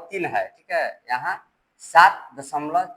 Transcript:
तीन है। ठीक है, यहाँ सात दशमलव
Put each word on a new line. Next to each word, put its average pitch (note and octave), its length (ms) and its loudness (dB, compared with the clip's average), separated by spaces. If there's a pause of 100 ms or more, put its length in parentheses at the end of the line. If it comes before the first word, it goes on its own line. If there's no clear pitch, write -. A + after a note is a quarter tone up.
तीन F#3 240 -8
है। G#2+ 220 -4
ठीक - 220 -20
है, E3 160 -2 (220)
यहाँ C#3 280 -6 (420)
सात - 500 4 (100)
दशमलव D3+ 580 -4